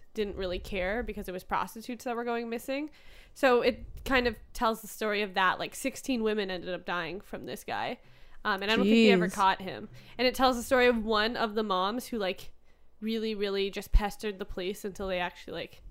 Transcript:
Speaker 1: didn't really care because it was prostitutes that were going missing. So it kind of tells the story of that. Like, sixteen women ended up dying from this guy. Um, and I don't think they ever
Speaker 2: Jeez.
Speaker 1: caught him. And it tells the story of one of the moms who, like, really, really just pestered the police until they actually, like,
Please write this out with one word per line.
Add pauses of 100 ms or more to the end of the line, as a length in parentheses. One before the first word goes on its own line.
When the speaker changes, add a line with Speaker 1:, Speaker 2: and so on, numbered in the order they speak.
(140)
Speaker 1:
didn't
really
care
because
it
was
prostitutes
that
were
going
missing. (440)
So
it (200)
kind
of (180)
tells
the
story
of
that.
Like,
sixteen
women
ended
up
dying
from
this
guy. (460)
Um,
and
I
don't
think
they
ever
Speaker 2:
Jeez.
Speaker 1:
caught
him. (300)
And
it
tells
the
story
of
one
of
the
moms
who,
like, (500)
really,
really
just
pestered
the
police
until
they
actually,
like,